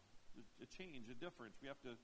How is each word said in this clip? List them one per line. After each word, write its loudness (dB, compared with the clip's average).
a, -2
a 0
change, 2
a 4
difference. 2
We 2
have 2
to 2